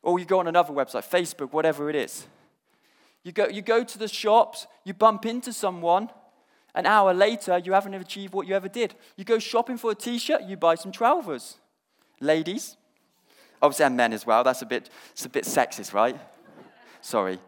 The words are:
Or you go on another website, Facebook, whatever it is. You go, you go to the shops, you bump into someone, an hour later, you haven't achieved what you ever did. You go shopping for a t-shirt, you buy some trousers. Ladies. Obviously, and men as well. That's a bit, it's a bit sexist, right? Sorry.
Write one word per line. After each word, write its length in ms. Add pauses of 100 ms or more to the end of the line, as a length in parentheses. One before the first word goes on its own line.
Or 180
you 60
go 140
on 80
another 260
website, 360
Facebook, 440
whatever 360
it 60
is. 320 (960)
You 80
go, 160
you 140
go 240
to 120
the 120
shops, 580 (160)
you 100
bump 320
into 280
someone, 560 (680)
an 100
hour 280
later, 440
you 140
haven't 220
achieved 400
what 120
you 100
ever 120
did. 280 (200)
You 80
go 160
shopping 380
for 140
a 40
t-shirt, 480
you 140
buy 180
some 160
trousers. 640 (640)
Ladies. 560 (840)
Obviously, 240
and 100
men 160
as 140
well. 180
That's 180
a 40
bit, 240 (240)
it's 100
a 60
bit 160
sexist, 480
right? 260 (800)
Sorry. 480